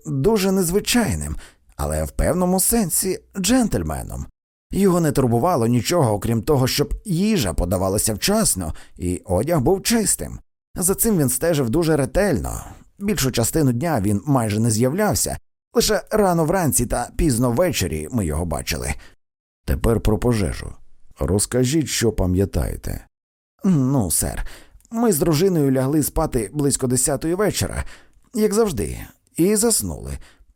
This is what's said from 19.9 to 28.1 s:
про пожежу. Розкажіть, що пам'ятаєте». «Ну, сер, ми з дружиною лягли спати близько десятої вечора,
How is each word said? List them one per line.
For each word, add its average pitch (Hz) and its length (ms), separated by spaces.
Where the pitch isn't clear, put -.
про 107 160
пожежу. 107 560
Розкажіть, 123 680
що 113 240
пам'ятаєте». 90 960
«Ну, 135 480
сер, - 360
ми 226 220
з 139 60
дружиною 165 520
лягли 135 320
спати 123 500
близько 139 340
десятої 131 480
вечора, 156 480